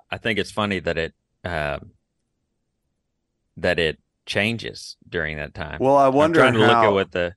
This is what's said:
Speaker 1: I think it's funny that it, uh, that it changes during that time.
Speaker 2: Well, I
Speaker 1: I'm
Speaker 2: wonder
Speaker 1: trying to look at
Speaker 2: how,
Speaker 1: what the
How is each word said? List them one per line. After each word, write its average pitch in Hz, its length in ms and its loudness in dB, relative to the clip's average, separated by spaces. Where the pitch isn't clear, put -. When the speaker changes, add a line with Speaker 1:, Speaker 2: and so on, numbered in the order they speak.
Speaker 1:
I 101 80 -8
think 110 200 -2
it's 90 120 -4
funny 101 300 -2
that 80 180 -4
it, 80 160 -6
uh, 76 320 -4
that 85 220 0
it 80 200 0
changes 104 720 -6
during 78 300 -6
that 76 160 -10
time. 78 280 -10
Speaker 2:
Well, 135 160 4
I 139 100 6
Speaker 1:
I'm 131 80 2
Speaker 2:
wonder 156 260 4
Speaker 1:
trying 127 140 4
to 113 60 2
look 120 100 6
at 120 40 4
Speaker 2:
how, 110 200 4
Speaker 1:
what 98 160 0
the 87 260 -4